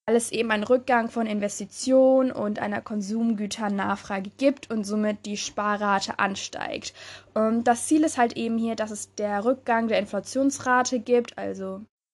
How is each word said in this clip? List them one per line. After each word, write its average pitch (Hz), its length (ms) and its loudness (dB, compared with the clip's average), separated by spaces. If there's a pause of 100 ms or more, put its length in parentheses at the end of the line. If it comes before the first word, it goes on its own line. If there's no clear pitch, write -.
weil 226 120 4
es - 160 -2
eben 220 180 0
einen 214 120 0
Rückgang 240 460 2
von 226 160 -2
Investitionen 254 1080 2
und 208 260 -4
einer 208 220 -2
Konsumgüternachfrage 208 1600 -2
gibt 277 320 0
und 220 140 -2
somit 214 420 -2
die 208 120 -6
Sparrate 208 800 -2
ansteigt. - 760 -6 (400)
Und 220 300 2
das 233 240 2
Ziel 311 160 4
ist 311 140 0
halt 240 180 2
eben 226 220 -2
hier, 226 180 -2
dass 214 160 -4
es - 240 -12
der 208 300 -2
Rückgang 233 420 0
der 202 120 2
Inflationsrate 254 1000 0
gibt, 240 380 0
also 190 420 -8 (340)